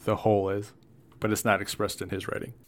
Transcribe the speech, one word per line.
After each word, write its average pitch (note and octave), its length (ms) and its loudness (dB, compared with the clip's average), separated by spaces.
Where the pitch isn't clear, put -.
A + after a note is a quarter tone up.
the G#2+ 120 2
whole G2+ 340 4
is, G2+ 200 -4
but G#2+ 120 0
it's G#2 140 0
not G2+ 180 4
expressed - 400 -4
in F#2 60 -8
his F#2 180 -6
writing. - 260 -6